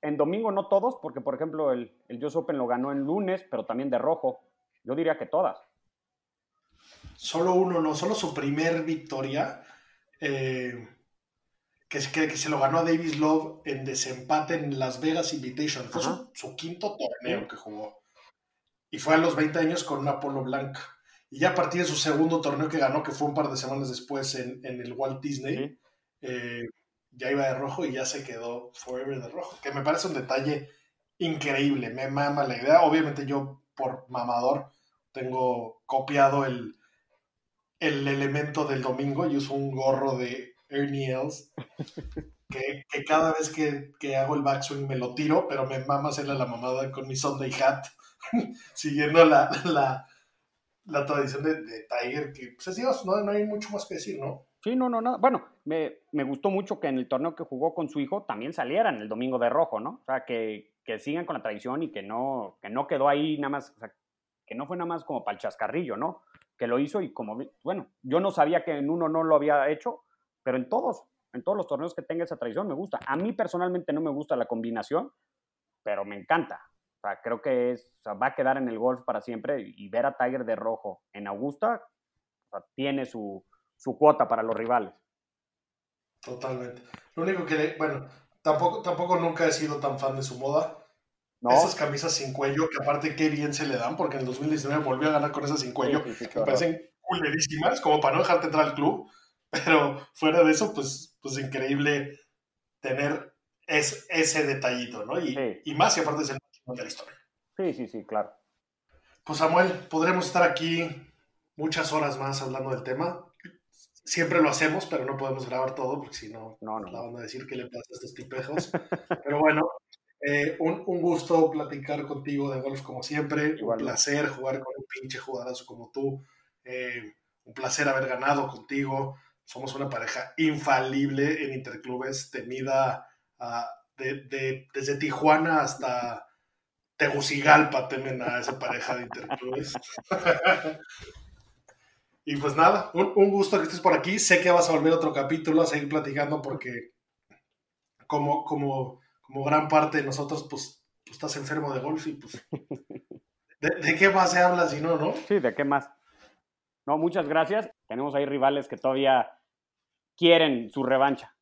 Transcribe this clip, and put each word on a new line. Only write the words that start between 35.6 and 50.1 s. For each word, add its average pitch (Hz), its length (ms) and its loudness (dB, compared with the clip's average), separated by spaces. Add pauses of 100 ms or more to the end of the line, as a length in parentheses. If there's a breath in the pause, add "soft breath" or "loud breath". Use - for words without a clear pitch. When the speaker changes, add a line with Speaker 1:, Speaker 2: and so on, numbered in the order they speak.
Speaker 2:
copiado 139 580 4
el, 120 320 -6 (1040)
el 143 260 0
elemento 139 600 0
del 131 160 -2
domingo 139 440 -2
y 143 100 0
uso 139 180 -2
un 139 200 -4
gorro 135 420 2
de 123 380 -6 (140)
Ernie 139 440 -2
Els, 143 440 -6
Speaker 1:
<laughs> - 960 -14
Speaker 2:
que, 135 400 -6
que 139 140 -4
cada 160 280 4
vez 156 200 -2
que, 147 460 -2
que 139 180 -2
hago 139 180 2
el 143 80 0
backswing 139 440 -2
me 135 100 -2
lo 123 180 -4
tiro, 151 340 2
pero 135 180 -2
me 135 140 -6
mama 143 300 0
hacerle 139 240 -4
la 127 120 0
mamada 127 460 -4
con 131 160 -10
mi 131 80 -6
Sunday 135 380 -2
hat, 135 320 2 (460 soft breath)
<laughs> - 420 -4
siguiendo 151 500 6
la, 147 260 8 (140)
la, 143 420 2 (800 soft breath)